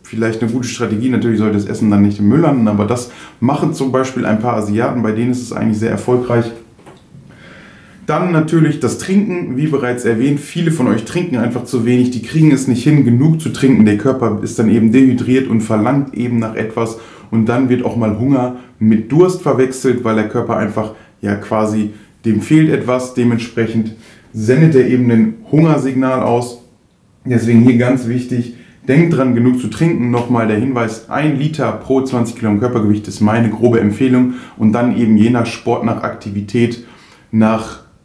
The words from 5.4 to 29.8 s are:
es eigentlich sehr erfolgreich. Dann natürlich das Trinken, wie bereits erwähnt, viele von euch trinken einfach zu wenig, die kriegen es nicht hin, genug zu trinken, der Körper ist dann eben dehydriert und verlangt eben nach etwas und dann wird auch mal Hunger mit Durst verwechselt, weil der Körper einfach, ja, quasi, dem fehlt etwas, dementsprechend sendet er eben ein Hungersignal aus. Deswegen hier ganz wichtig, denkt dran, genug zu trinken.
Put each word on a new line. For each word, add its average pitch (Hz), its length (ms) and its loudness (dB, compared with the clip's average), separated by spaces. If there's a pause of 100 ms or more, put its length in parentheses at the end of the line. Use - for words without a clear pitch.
es - 120 -10
eigentlich 107 240 -2
sehr 110 140 -2
erfolgreich. 120 600 -2 (1500)
Dann 170 280 -2
natürlich 156 480 2
das 120 160 -4
Trinken, 180 580 -2
wie 151 120 -2
bereits 123 360 -4
erwähnt, 131 380 0
viele 165 300 -2
von 123 160 0
euch 110 180 0
trinken 170 320 -4
einfach 120 260 -2
zu 117 220 -4
wenig, 123 260 2
die 113 100 -6
kriegen 156 300 2
es 127 160 0
nicht 120 160 0
hin, 147 220 4
genug 131 340 4
zu 117 100 -6
trinken, 113 360 4
der 104 120 4
Körper 113 440 -2
ist - 180 -8
dann 110 100 2
eben 113 220 4
dehydriert 127 560 2
und 113 140 0
verlangt 120 540 -2
eben 120 220 -2
nach 113 180 -4
etwas 113 420 -4 (340)
und 113 160 2
dann 123 220 0
wird 123 160 0
auch 113 100 -4
mal 107 240 -2
Hunger 127 380 0 (200)
mit 110 320 2
Durst 170 320 4
verwechselt, 127 640 0
weil 113 120 0
der 107 120 0
Körper 113 300 -4
einfach, 104 380 -4 (260)
ja, 101 140 -2
quasi, 107 560 -2 (340)
dem 107 160 2
fehlt 156 280 4
etwas, 127 440 -2
dementsprechend 113 840 -2 (380)
sendet 131 420 2
er 127 120 6
eben 123 220 2
ein 113 260 2 (180)
Hungersignal 131 680 2
aus. 120 400 -2 (640)
Deswegen 117 380 4
hier 123 160 6
ganz 120 320 0
wichtig, 120 460 -4 (340)
denkt 160 260 4
dran, 127 200 2
genug 123 260 2
zu 104 80 -6
trinken. 156 420 0